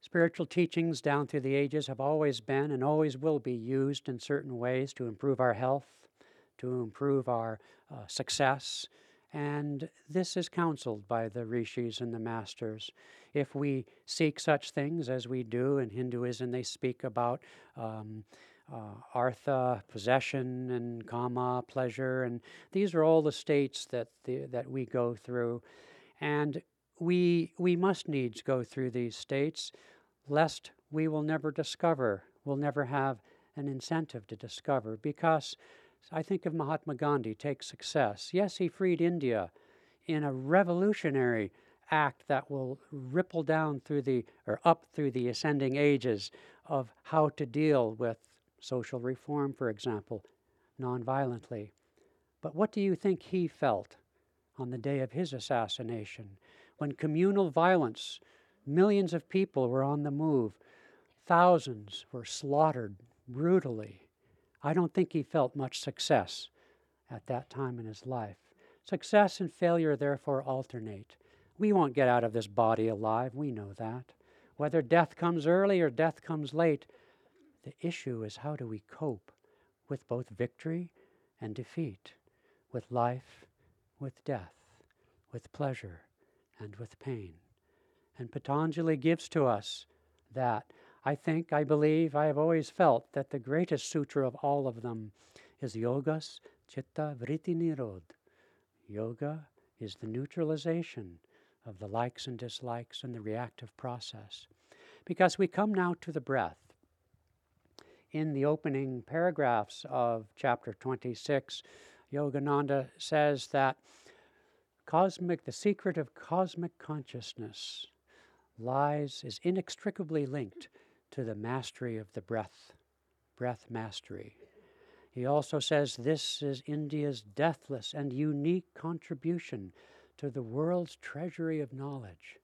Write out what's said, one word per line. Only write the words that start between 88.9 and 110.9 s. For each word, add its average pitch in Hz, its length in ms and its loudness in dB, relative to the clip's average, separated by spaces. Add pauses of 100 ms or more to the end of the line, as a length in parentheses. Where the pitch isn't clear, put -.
gives 160 320 0
to 151 160 2
us 107 400 0 (480)
that. 120 320 0 (400)
I 143 100 0
think, 160 380 -2
I 151 100 4
believe, 151 520 4
I 147 100 4
have 147 120 2
always 160 320 2
felt 139 440 4
that 139 160 -4
the 143 100 -4
greatest 143 500 0
sutra 143 380 0
of 120 80 -4
all 143 320 0
of 117 140 -6
them 113 300 -8 (500)
is 127 120 -6
Yogas 131 680 -2 (280)
Chitta 151 500 -8
Vritti 151 380 -4
Nirod. 135 460 -2 (880)
Yoga 117 580 -6 (320)
is 107 160 -10
the - 120 -10
neutralization 143 1120 -4 (460)
of 98 140 -14
the 104 80 -10
likes 117 400 -4
and 123 100 -10
dislikes 120 680 -10
and 123 100 -10
the 117 80 -10
reactive 113 560 -8
process. 117 720 -12 (580)
Because 185 320 4
we 190 100 4
come 214 260 2
now 180 280 2
to 170 100 -10
the 151 100 -4
breath. 123 360 -2 (1500)
In 156 220 0
the 139 120 2
opening 135 600 0
paragraphs 147 840 2
of 117 360 0 (100)
chapter 135 380 0
twenty-six, 131 920 -4 (500)